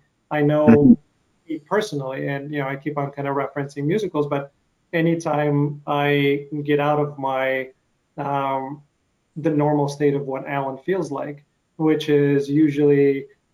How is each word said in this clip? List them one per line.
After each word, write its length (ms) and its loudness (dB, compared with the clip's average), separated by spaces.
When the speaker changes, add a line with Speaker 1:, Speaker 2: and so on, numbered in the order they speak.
Speaker 1:
I 120 0
know 240 2
Speaker 2:
Mm-hmm. 260 8
Speaker 1:
me 120 -8
personally, 680 -4
and, 240 -8
you 80 -4
know, 80 -4
I 80 -6
keep 220 -6
on 140 -4
kind 140 -8
of 100 -2
referencing 500 -4
musicals, 400 -2
but 260 -6
anytime 920 0
I 640 0
get 160 2
out 200 0
of 180 -4
my, 520 -4
um, 640 -4
the 140 -2
normal 380 2
state 260 0
of 120 -4
what 200 -8
Alan 300 -6
feels 340 -4
like, 340 -10
which 340 0
is 400 2
usually, 800 4